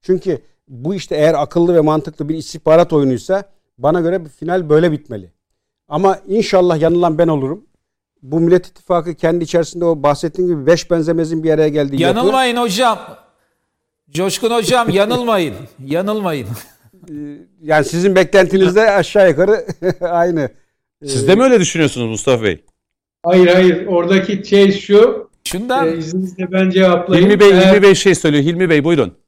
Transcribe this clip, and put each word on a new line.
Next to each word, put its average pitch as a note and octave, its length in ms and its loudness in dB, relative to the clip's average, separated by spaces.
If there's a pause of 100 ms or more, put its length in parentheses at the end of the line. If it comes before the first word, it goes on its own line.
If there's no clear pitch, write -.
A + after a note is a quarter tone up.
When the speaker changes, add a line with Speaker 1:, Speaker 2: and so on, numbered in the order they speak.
Speaker 1:
Çünkü F3+ 400 -4 (260)
bu C#3 260 -10
işte D#3 220 -8
eğer D#3 180 2
akıllı E3+ 400 0
ve E3 60 4
mantıklı D3+ 480 -2
bir D#3 60 -6
istihbarat D#3+ 580 0
oyunuysa C#3+ 520 -2 (340)
bana D#3 220 0
göre E3+ 240 -4
bir D3+ 60 -20
final E3+ 380 -6
böyle D#3+ 240 2
bitmeli. G#2 400 -12 (560)
Ama F#3+ 300 0 (100)
inşallah F#3 520 0
yanılan E3 380 0
ben E3+ 100 2
olurum. D3 380 -4 (560)
Bu D3 180 -6
Millet E3+ 260 2
İttifakı E3+ 480 -6
kendi E3+ 300 -2
içerisinde E3+ 400 -4
o D#3+ 180 -2
bahsettiğim D#3 480 -2
gibi C#3+ 160 -4
beş E3 240 0
benzemezin E3 540 -2
bir D#3+ 60 0
araya D#3 180 2
geldiği C#3+ 340 -2
yapı. F#3 160 0
Speaker 2:
Yanılmayın A#3+ 380 0
hocam. A#3 420 -2 (1120)
Coşkun F#3+ 400 -4
hocam A#3 380 0
Speaker 1:
<laughs> - 20 -4
Speaker 2:
yanılmayın. G#3 640 -2 (300)
Yanılmayın. E3+ 640 -6 (640)
Speaker 1:
Ee, - 20 -16 (500)
yani D3+ 220 2
sizin F3+ 300 0
beklentinizde F#3+ 760 2
aşağı F#3+ 400 2
yukarı F3+ 360 0 (180)
<laughs> F#3 160 -4
aynı. E3+ 480 -2 (540)
Speaker 3:
Siz C#3 220 -4
Speaker 1:
Ee, - 40 0
Speaker 3:
de F#3 60 6
mi A#3 80 2
öyle B3+ 180 4
düşünüyorsunuz C3 500 -2
Mustafa A2+ 340 -2
Bey? F2+ 200 -4 (580)
Speaker 4:
Hayır, F3+ 240 4
hayır. F3+ 400 2
Oradaki F#3 640 -2
şey G3 240 4
şu. G#3 580 0 (140)
Speaker 2:
Şundan A3+ 440 -4
Speaker 4:
E, E3 80 -4
izninizle F#3 560 -8
ben F#3 180 0
cevaplayayım. F#3 600 2
Speaker 3:
Hilmi G3+ 100 2
Bey, G3+ 100 8
Speaker 4:
Eğer F#3 220 6
Speaker 3:
Hilmi G3+ 100 6
Bey G3 120 6
şey F#3 200 2
söylüyor. D3 300 0
Hilmi E3+ 260 0
Bey D3 140 2
buyurun. C#3+ 300 0 (140)